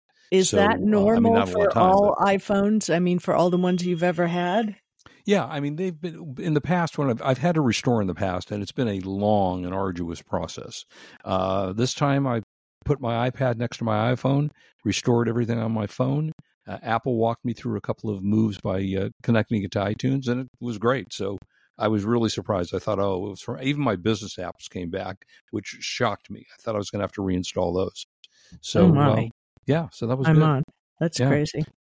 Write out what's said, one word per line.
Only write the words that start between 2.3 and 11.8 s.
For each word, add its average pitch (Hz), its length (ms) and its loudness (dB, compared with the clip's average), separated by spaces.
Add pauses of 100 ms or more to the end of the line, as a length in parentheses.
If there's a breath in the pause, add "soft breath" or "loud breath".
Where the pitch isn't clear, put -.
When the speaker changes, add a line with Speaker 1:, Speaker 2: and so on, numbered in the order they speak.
Speaker 1:
I 170 60 2
mean, 180 180 2
for - 160 0
all 175 160 4
the 180 80 2
ones 180 260 2
you've 175 180 0
ever 175 240 2
had? 180 500 0 (500 soft breath)
Speaker 2:
Yeah, 196 180 4
I 151 160 -6
mean, 147 160 -4
they've 175 240 -4
been, 165 380 -10
in 175 160 0
the 143 80 4
past, 170 340 0
when 139 140 0
I've, 117 100 -2
I've 131 160 2
had 160 200 0
to 160 40 4
restore 127 400 2
in 98 60 0
the 90 80 -2
past, 92 360 -4
and 104 120 -4
it's 98 100 -10
been 127 160 -2
a 98 120 -4
long 95 680 0
and 90 80 -6
arduous 87 480 -4
process. - 640 -8 (360 loud breath)
Uh, 95 520 -2
this 127 180 0